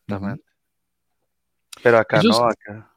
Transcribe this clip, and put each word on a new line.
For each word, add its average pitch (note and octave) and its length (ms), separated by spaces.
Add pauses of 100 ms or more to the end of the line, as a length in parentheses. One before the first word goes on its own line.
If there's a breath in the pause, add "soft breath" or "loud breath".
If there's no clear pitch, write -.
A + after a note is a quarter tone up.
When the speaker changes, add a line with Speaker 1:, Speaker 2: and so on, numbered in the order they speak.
Speaker 1:
Ujú. G2+ 320
Speaker 2:
exactamente. - 60 (1400)
Pero A#2 160
acá A2 240
Speaker 1:
Ellos - 20
Speaker 2:
no, G3+ 240
acá. G#2+ 500